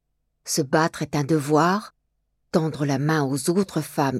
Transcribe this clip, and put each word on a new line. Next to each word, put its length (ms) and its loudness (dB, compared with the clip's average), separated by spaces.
Se 180 -2
battre 400 0
est 140 -4
un 80 0
devoir, 720 2
tendre 340 0
la 140 0
main 240 0
aux 260 -2
autres 300 0
femmes 400 -2